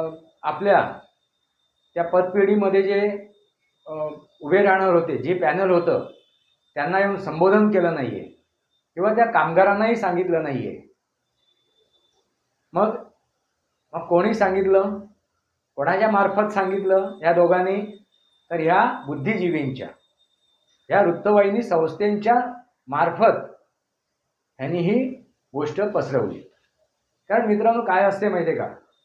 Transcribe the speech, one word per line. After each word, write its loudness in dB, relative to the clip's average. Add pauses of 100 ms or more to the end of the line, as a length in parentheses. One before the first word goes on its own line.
(420)
आपल्या 0 (960)
त्या -2
पतपेढीमध्ये 2
जे, -2 (580)
अ, -14 (480)
उभे 2
राहणार 4
होते, 0
जे -2
पॅनल 0
होतं, 0 (640)
त्यांना -2
येऊन 0
संबोधन 2
केलं 0
नाहीये -6 (720)
किंवा 0
त्या 4
कामगारांनाही 2
सांगितलं -2
नाहीये. -8 (1800)
मग, -2 (880)
मग -8
कोणी 2
सांगितलं? 2 (800)
कोणाच्या 0
मार्फत 0
सांगितलं 0
या 2
दोघांनी? 0 (440)
तर -4
ह्या 2
बुद्धिजीवींच्या, -4 (1040)
या 4
वृत्तवाहिनी 2
संस्थेच्या 0 (260)
मार्फत 0 (1080)
ह्यांनी -4
ही 0 (440)
गोष्ट -4
पसरवली. -4 (880)
कारण 0
मित्रांनो, 0
काय 2
असते 0
माहिती -2
आहे -4
का, -8 (300)